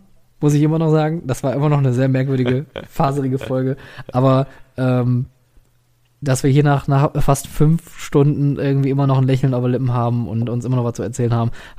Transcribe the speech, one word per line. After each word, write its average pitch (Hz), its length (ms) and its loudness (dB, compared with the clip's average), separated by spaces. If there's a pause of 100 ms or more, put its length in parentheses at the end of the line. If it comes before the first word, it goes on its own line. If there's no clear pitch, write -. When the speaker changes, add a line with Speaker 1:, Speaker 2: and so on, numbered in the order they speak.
(400)
Speaker 1:
muss 147 140 2
ich 147 80 2
immer 156 160 2
noch 160 140 0
sagen. 156 340 0
Das 127 160 -4
war 131 140 -2
immer 151 140 0
noch 147 100 2
eine 135 140 2
sehr 131 160 0
merkwürdige, 131 580 -2 (100)
Speaker 2:
<laughs> - 100 -14
Speaker 1:
faserige 135 520 -2
Folge. 131 380 -4 (340)
Aber, 131 340 2 (320)
ähm, 123 480 0 (960)
dass 135 200 0
wir 143 80 2
hier 143 120 4
nach, 143 240 2
nach 139 240 2 (120)
fast - 240 2
fünf - 500 0
Stunden 143 600 2
irgendwie 139 340 0
immer 139 160 0
noch 135 100 2
ein 131 80 2
Lächeln 131 300 2
auf 123 80 -2
den 123 80 0
Lippen 127 220 -2
haben 120 340 -2
und 113 220 -4
uns 120 160 -4
immer 127 100 -2
noch 123 80 0
was 120 100 -2
zu - 80 -8
erzählen 117 320 -2
haben, 117 160 0 (300)